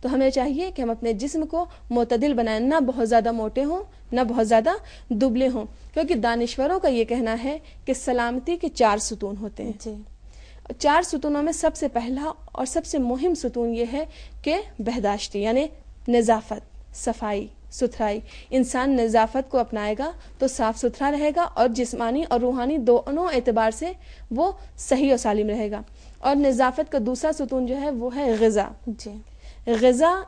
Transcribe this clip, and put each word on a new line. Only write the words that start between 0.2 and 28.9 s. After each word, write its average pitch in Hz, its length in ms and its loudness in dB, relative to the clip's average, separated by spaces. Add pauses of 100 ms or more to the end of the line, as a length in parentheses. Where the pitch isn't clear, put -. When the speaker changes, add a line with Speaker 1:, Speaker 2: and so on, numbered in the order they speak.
Speaker 1:
چاہیے 277 440 0
کہ 269 80 -4
ہم 233 80 -2
اپنے 226 220 -2
جسم 277 340 -2
کو 330 200 -2 (240)
معتدل 240 420 2
بنائیں، 226 280 0
نہ 262 140 2 (120)
بہت 240 220 0
زیادہ 233 240 4
موٹے 226 320 -2
ہوں، 339 180 -2 (300)
نہ 240 160 2
بہت 233 200 0
زیادہ 226 220 6 (400)
دبلے 247 380 2
ہوں، 240 160 -2 (300)
کیونکہ 320 200 0
دانشوروں 240 640 0
کا 370 80 2
یہ 233 160 2
کہنا 233 400 -2
ہے 285 140 -4 (260)
کہ 262 80 -2
سلامتی 254 640 -2
کے 339 120 -4
چار 214 300 4
ستون 202 420 -6
ہوتے 208 220 -10
ہیں۔ 226 160 -8
Speaker 2:
جی۔ 220 160 -12 (840)
Speaker 1:
چار 294 240 4
ستونوں 294 400 -2
میں 320 100 0
سب 311 240 0
سے 294 120 -2
پہلا 254 440 -4 (120)
اور - 220 -6
سب 320 200 -2
سے 311 120 -2
مہم 262 360 0
ستون 233 400 -2
یہ 233 180 0
ہے 285 120 -4 (380)
کہ 302 140 0 (220)
بہداشتی، 208 640 -2
یعنی 247 240 2 (420)
نظافت، 226 880 0
صفائی، 208 500 -4 (240)
ستھرائی۔ 220 500 -2 (300)
انسان 254 400 2
نظافت 233 600 2
کو 269 80 2
اپنائے 220 400 -2
گا 294 140 -4 (260)
تو 269 100 2
صاف 226 300 0
ستھرا 262 320 0
رہے 294 260 2
گا 349 60 2
اور 254 260 2
جسمانی 240 600 -2
اور 240 120 2
روحانی 254 380 0
دونوں 269 540 2
اعتبار 226 380 2
سے 320 220 -6 (380)
وہ 320 220 0 (260)
صحیح 269 360 4
و - 20 0
سالم 214 320 0
رہے 214 220 -2
گا۔ 214 120 -8 (360)
اور 277 180 2
نظافت 269 560 2
کا 285 140 2
دوسرا 254 260 0
ستون 262 340 -2
جو 262 140 -4
ہے 294 100 -2
وہ 247 260 -4
ہے 269 240 2
غذا۔ 214 280 4 (180)
Speaker 2:
جی۔ 220 240 -10 (560)